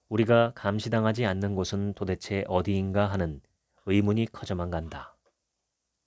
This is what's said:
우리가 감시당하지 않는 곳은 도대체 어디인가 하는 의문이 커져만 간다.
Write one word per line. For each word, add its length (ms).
우리가 440
감시당하지 720
않는 300
곳은 380
도대체 540
어디인가 600
하는 340
의문이 420
커져만 420
간다. 480